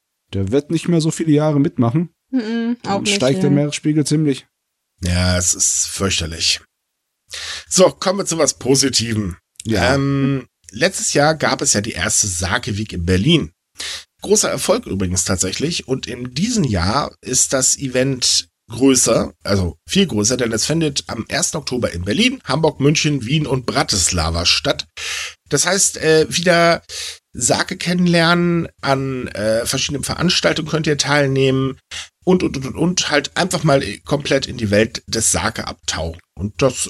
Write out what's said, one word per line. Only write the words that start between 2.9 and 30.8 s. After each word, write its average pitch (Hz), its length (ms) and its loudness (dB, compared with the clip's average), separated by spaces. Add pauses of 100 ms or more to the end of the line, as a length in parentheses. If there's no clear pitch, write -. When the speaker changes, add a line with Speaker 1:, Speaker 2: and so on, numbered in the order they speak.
Speaker 1:
Dann 196 80 -2
Speaker 2:
nicht, 202 140 0
Speaker 1:
steigt 185 260 2
der 143 80 4
Speaker 2:
ja. 143 60 4
Speaker 1:
Meeresspiegel 147 500 0
ziemlich. 147 400 0 (560)
Speaker 3:
Ja, 90 340 2
es 90 180 0
ist - 340 0
fürchterlich. 85 720 -2 (1080)
So, 185 220 4
kommen 190 300 -4
wir 156 60 -4
zu 165 120 -4
was 156 160 2
Positivem. 117 840 0 (280)
Speaker 1:
Ja. 113 320 2
Speaker 3:
Ähm, 139 500 0 (240)
letztes 180 440 -2
Jahr 151 200 4
gab 131 280 -2
es - 100 2
ja 104 80 2
die 101 120 -4
erste 101 360 0
Sake 98 500 -4
Week 110 140 -6
in 85 140 -4
Berlin. 101 440 4 (720)
Großer 214 280 2
Erfolg 160 360 0
übrigens 92 380 -2
tatsächlich. 104 640 -4
Und 131 180 -4
in 123 280 -10
diesem 220 300 0
Jahr 107 480 0 (100)
ist - 300 -2
das 131 260 2
Event 131 720 0 (220)
größer, 127 600 4 (100)
also 92 360 0 (100)
viel 196 180 2
größer, 107 300 0
denn 120 160 -2
es 110 120 -2
findet 156 440 -2
am 113 180 -6
ersten 151 300 -4
Oktober 123 360 -4
in 87 120 -6
Berlin, 226 400 0
Hamburg, 151 340 0
München, 147 480 2
Wien 147 220 0
und 127 180 -2
Bratislava 87 800 0
statt. - 400 -2 (600)
Das 143 180 0
heißt, 185 320 0
äh, 160 300 4
wieder 170 540 2 (500)
Sake 160 440 -2
kennenlernen, 175 920 2 (120)
an, 135 480 -2
äh, 110 380 0
verschiedenen 135 380 -4
Veranstaltungen 160 640 0
könnt 160 180 0